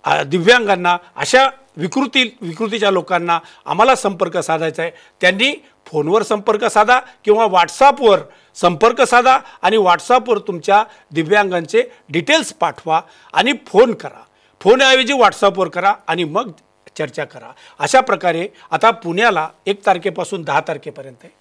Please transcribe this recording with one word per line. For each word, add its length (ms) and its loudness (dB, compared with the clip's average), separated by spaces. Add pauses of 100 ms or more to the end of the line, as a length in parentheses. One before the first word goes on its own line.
अ, 180 -2
दिव्यांगांना, 720 0 (200)
अशा 320 2 (280)
विकृती, 640 -4
विकृतीच्या 500 -4
लोकांना 480 -2 (280)
आम्हाला 280 2
संपर्क 420 -4
साधायचा 460 -4
आहे, 100 -8 (280)
त्यांनी 440 -2 (220)
फोनवर 360 -2
संपर्क 420 -2
साधा 360 2 (240)
किंवा 200 2
WhatsApp-वर 760 4 (340)
संपर्क 460 0
साधा 380 4 (240)
आणि 140 2
WhatsApp-वर 640 2
तुमच्या 460 0 (260)
दिव्यांगांचे 720 0 (240)
details 440 -2
पाठवा 480 -4 (320)
आणि 200 0 (140)
phone 280 4
करा. 280 -16 (380)
फोनऐवजी 520 4
WhatsApp-वर 560 0
करा 260 -2 (120)
आणि 180 -4
मग 280 -6 (460)
चर्चा 260 -10
करा. 280 -20 (260)
अशा 220 2
प्रकारे 480 -4 (220)
आता 200 2
पुण्याला 580 -2 (180)
एक 200 -6
तारखेपासून 560 -4
दहा 260 -2
तारखेपर्यंत 540 -14
आहे 180 -20